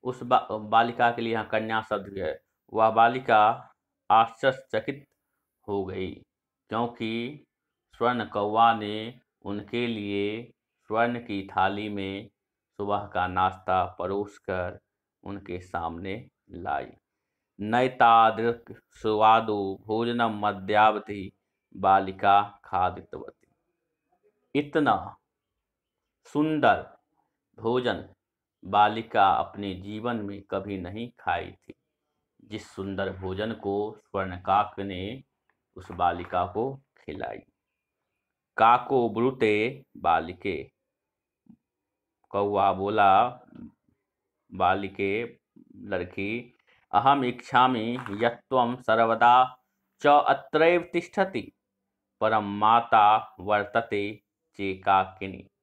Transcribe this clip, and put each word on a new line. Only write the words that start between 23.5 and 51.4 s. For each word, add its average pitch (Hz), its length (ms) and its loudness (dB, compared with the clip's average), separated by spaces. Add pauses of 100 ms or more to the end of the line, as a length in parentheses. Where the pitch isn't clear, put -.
इतना 139 600 0 (1080)
सुंदर 147 720 0 (640)
भोजन 113 500 -2 (560)
बालिका 104 680 2
अपने 98 440 -4
जीवन 107 420 -8
में 101 260 -10
कभी 98 360 -6
नहीं 104 420 -10
खाई 87 320 -6
थी, - 220 -20 (680)
जिस - 260 -14
सुंदर 95 460 -8
भोजन 95 360 -6
को 104 500 -6
स्वर्णकाक 95 800 -2
ने 98 420 -8 (540)
उस - 140 -20
बालिका 87 560 -2
को 131 300 -6
खिलाई। - 600 -14 (1160)
"काको 120 520 4
ब्रूते 113 760 0 (120)
बालिके," 82 720 -4 (1600)
कौवा 98 440 0
बोला, 101 680 2 (1120)
"बालिके, 98 840 -2 (380)
लड़की, 101 840 -8 (340)
अहम 135 320 2
इच्छामि 123 760 0 (120)
यत्त्वं 117 680 -2
सर्वदा 117 840 4 (380)
च 147 60 0
अत्रैव 156 840 4
तिष्ठति 185 600 -4 (680)